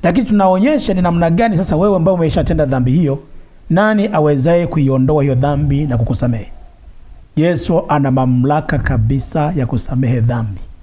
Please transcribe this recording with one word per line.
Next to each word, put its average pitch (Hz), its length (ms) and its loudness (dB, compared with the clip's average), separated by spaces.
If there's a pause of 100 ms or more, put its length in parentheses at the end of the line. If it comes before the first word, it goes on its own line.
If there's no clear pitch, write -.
Lakini 180 240 0
tunaonyesha 208 680 2
ni 185 80 -2
namna 170 280 2
gani 220 260 2
sasa 262 200 0
wewe 196 200 2
ambaye 180 220 2
umeshatenda 156 480 0
dhambi 127 260 0
hiyo, 143 260 0 (520)
nani 208 420 2
awezaye 156 540 2
kuiondoa 135 560 2
hiyo 139 120 0
dhambi 143 520 0
na 123 120 -2
kukusamehe? 117 500 -2 (880)
Yesu 160 520 0
ana 143 220 2
mamlaka 131 680 0
kabisa 139 800 -2
ya 131 100 -2
kusamehe 123 540 -2
dhambi. 113 400 -2 (220)